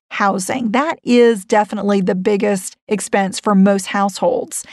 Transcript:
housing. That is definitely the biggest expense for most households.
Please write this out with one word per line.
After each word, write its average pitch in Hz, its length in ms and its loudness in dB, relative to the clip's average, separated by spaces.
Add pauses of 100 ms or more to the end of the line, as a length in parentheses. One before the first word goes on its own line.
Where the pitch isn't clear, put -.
(120)
housing. 202 600 -2
That 294 320 -2
is 233 400 4
definitely 202 560 0
the 190 160 0
biggest 196 640 -2 (100)
expense 196 500 -2
for 208 160 0
most 196 340 4
households. - 840 -2